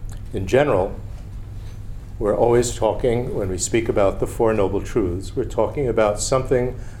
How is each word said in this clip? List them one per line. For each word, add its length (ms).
In 120
general, 460
we're 180
always 380
talking, 600
when 140
we 100
speak 300
about 300
the 80
four 260
noble 300
truths, 540
we're 120
talking 400
about 320
something 540